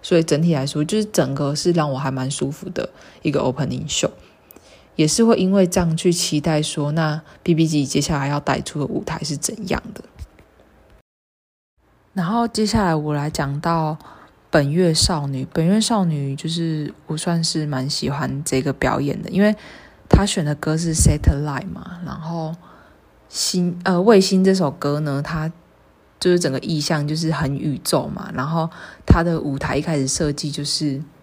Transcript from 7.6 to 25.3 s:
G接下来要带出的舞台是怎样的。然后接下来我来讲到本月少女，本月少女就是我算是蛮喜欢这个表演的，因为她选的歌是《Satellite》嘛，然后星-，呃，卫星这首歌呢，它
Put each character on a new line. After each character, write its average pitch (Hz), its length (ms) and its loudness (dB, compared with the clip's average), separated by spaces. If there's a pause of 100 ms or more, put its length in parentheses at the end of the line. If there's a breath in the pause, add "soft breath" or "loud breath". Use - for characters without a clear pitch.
G 151 180 2
接 143 160 0
下 147 180 0
来 139 80 -2
要 143 140 -2
带 135 200 -2
出 - 200 -8
的 139 60 -2
舞 - 180 -4
台 - 180 -6
是 143 140 -4
怎 214 320 -8
样 - 140 -4 (120)
的。 - 80 -18 (2000)
然 185 100 -2
后 226 240 0
接 220 160 0
下 214 180 2
来 175 120 2
我 151 180 -2
来 147 160 -2
讲 143 320 -4
到 160 380 0 (500 loud breath)
本 143 240 4
月 170 220 4
少 151 320 0
女， 131 260 -4
本 165 140 2
月 202 120 4
少 220 280 2
女 143 280 -2
就 151 140 -6
是 160 460 -4 (120)
我 156 80 -4
算 165 300 0
是 156 220 -2
蛮 135 240 -2
喜 - 180 -4
欢 139 340 -4
这 131 200 0
个 135 100 0
表 127 300 0
演 - 180 -2
的， - 80 -10
因 180 140 2
为 214 120 4 (540 loud breath)
她 - 160 6
选 202 180 -2
的 147 120 0
歌 156 240 -2
是 165 160 -2
《Satellite》 151 760 2
嘛， 175 380 -12
然 - 120 -10
后 160 380 -8 (720 loud breath)
星-， 180 560 -2
呃， 180 160 2
卫 208 180 8
星 190 240 2
这 190 120 4
首 175 160 0
歌 143 300 -2
呢， 143 200 -2
它 156 320 -4 (680)